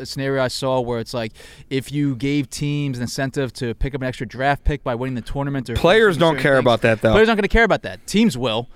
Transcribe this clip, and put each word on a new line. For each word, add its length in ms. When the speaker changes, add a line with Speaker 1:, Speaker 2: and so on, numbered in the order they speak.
Speaker 1:
scenario 360
I 60
saw 320
where 220
it's 120
like, 200
if 200
you 240
gave 340
teams 500
an 40
incentive 520
to 200
pick 220
up 40
an 60
extra 220
draft 340
pick 220
by 100
winning 220
the 60
tournament, 480
or 40
Speaker 2:
Players 420
don't 180
Speaker 1:
certain 100
Speaker 2:
care 140
Speaker 1:
things, 40
Speaker 2:
about 200
that, 200
though. 80
Speaker 1:
players 180
aren't 100
gonna 100
care 160
about 180
that. 240
Teams 320
will, 380